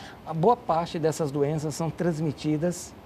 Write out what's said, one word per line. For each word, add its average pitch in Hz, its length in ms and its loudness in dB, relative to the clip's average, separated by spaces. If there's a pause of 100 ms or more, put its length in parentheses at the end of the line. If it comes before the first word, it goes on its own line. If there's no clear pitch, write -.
(260)
A 160 80 -8
boa 175 200 6
parte 170 440 0
dessas 156 320 0
doenças 147 440 0
são 165 140 -2
transmitidas 151 1040 0 (100)